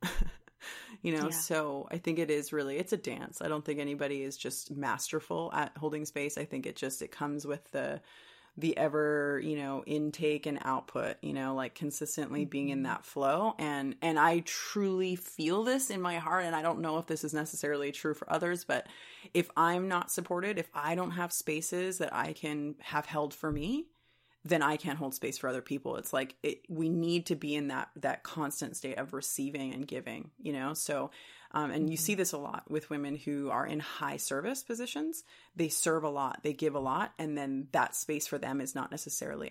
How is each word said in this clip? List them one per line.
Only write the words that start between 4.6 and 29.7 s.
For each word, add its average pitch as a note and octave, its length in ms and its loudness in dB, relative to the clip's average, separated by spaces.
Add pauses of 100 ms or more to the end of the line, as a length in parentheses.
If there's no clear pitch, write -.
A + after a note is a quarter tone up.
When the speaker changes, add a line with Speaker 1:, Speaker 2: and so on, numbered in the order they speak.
Speaker 1:
masterful D#3 760 0
at D3 240 0
holding D3+ 260 -2
space. D3 340 -4
I D3 60 -2
think C3+ 220 -4
it - 100 -6
just, C3+ 260 -4
it D3 100 -6
comes D3 360 -4
with C#3+ 240 -6
the, C#3+ 300 -2 (560)
the D#3 180 2
ever, D3 680 4
you D#3 140 0
know, C#3 320 -2
intake D3+ 580 2
and D3 160 0
output, - 600 0
you D3 100 -4
know, C3+ 240 -2
like, C3 200 -2
consistently D3 680 -2
being C#3 260 0
in C#3 100 0
Speaker 2:
Mm-hmm. C3+ 40 0
Speaker 1:
that A#2+ 220 -2
flow. D3+ 520 4
And, C#3 440 0
and D#3+ 180 6
I E3 220 8
truly F#3 760 0
feel F3 480 0
this C4 260 2
in G3 120 -2
my F3 160 0
heart. E3+ 260 4
And E3 120 2
I D#3 60 2
don't E3 200 2
know D#3+ 160 2
if E3 100 -2
this D#3+ 160 0
is D3+ 100 -2
necessarily D3 600 0
true D3+ 200 -2
for - 180 -6
others, F3 340 2
but C3+ 220 0 (460)
if E3+ 220 4
I'm F3 320 6
not F3 240 0
supported, F3+ 480 0
if E3 140 -4
I D#3 220 0
don't F3+ 160 0
have F3 200 -2
spaces F3+ 680 0
that D#3+ 140 0
I D3+ 200 0
can D3 480 -4
have D3+ 240 -2
held D3 280 0
for - 160 -4
me, F#3+ 360 0 (600)
then D#3+ 180 4
I D3+ 140 4
can't C#3+ 200 -4
hold C#3 160 -2
space - 240 -4
for C3+ 120 -2
other B2+ 120 -2
people. C3+ 360 -4
It's - 160 -4
like, C3 300 -2
it, - 260 -2
we D#3+ 180 0
need E3+ 380 2
to F3 100 2
be D3+ 200 -2
in D3 120 0
that, C3 300 -2
that C#3 260 -2
constant D3 540 -4
state C3 200 -6
of C3+ 160 -4
receiving C#3 600 -4